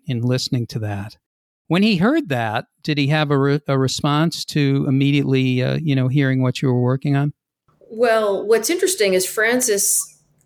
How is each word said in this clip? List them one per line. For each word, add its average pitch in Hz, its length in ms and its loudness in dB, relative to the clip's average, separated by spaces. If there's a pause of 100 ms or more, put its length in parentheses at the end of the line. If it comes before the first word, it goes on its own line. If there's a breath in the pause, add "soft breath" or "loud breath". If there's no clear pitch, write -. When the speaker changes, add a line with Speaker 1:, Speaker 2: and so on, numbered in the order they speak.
Speaker 1:
in 120 160 -4
listening 123 460 -2
to - 100 -8
that. 104 400 -8 (480)
When 175 160 2
he 214 140 2
heard 254 320 0
that, 117 380 -2 (180)
did 151 120 -2
he 139 120 0
have 151 240 0
a 139 60 2
re-, 139 280 2
a 135 100 0
response 147 680 0
to 139 400 0
immediately, 135 760 2
uh, 135 200 -2
you 143 140 0
know, 127 100 0
hearing 131 360 0
what 127 200 -2
you 139 60 0
were 123 120 2
working 135 360 0
on? 143 160 0 (580)
Speaker 2:
Well, 220 560 0
what's 220 240 2
interesting 339 440 0
is 185 120 0
Francis 226 880 0 (320)